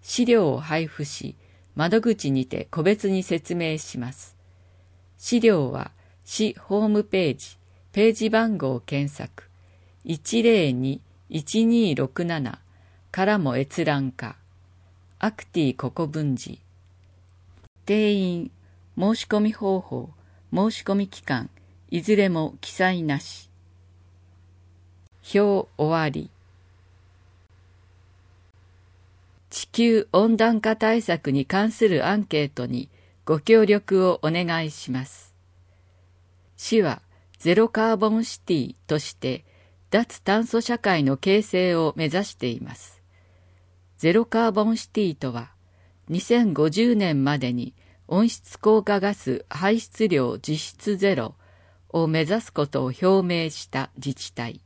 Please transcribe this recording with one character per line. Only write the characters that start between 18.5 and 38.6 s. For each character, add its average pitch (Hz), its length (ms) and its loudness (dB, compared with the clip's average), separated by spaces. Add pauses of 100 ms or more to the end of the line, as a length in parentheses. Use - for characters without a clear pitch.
申 208 180 2
し - 80 -10
込 214 160 0
み 214 140 2
方 190 260 -2
法、 127 300 -12 (420)
申 196 180 2
し - 120 -12
込 196 140 -2
み 202 120 -2
期 - 140 -20
間、 127 260 -4 (400)
い 170 140 -4
ず 214 120 2
れ 196 140 4
も 160 320 -2
記 - 120 -14
載 185 300 0
な 143 180 -2
し。 - 280 -18 (1700)
表 202 540 2
終 151 140 0
わ 160 180 0
り。 151 220 -8 (3250)
地 - 160 -12
球 226 460 2
温 220 240 4
暖 220 240 2
化 220 160 0
対 220 260 0
策 160 280 -4
に 135 140 0
関 208 280 0
す 220 160 2
る 160 180 2
ア 196 100 0
ン 208 80 0
ケ 151 200 -2
ー 139 40 -4
ト 123 180 -8
に 123 220 -6 (360)
ご 156 140 0
協 220 260 6
力 196 440 2
を 175 140 2
お 156 100 2
願 170 320 -2
い 151 60 -6
し - 200 -14
ま 127 140 -4
す。 - 300 -20 (1200)
市 220 260 2
は 143 200 -2 (360)
ゼ 170 160 2
ロ 226 140 4
カ 226 260 0
ー - 20 0
ボ 214 140 2
ン 226 140 0
シ - 160 -10
テ - 140 -2
ィ 135 200 -2 (120)